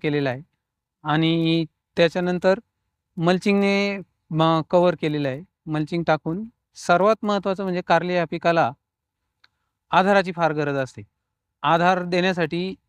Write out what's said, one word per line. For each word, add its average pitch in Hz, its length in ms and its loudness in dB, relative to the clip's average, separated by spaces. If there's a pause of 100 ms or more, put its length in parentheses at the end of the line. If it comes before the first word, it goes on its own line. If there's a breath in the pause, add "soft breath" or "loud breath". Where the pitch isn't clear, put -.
केलेला 147 280 0
आहे 131 120 -8 (600)
आणि 160 640 0 (320)
त्याच्यानंतर 180 640 0 (580)
मल्चिंगने 196 840 0 (320)
म-, 160 300 2 (100)
कव्हर 175 300 4
केलेलं 147 280 -2
आहे. 135 140 -8 (240)
मल्चिंग 156 360 -4
टाकून 165 420 -2 (300)
सर्वात 190 480 2
महत्त्वाचं 202 400 -2
म्हणजे 180 240 -4
कारली 175 280 2
या 175 160 0
पिकाला 165 420 0 (1160)
आधाराची 185 420 4
फार 160 200 -2
गरज 147 240 -4
असते. 127 260 -6 (600)
आधार 175 400 2
देण्यासाठी 175 720 -2 (140)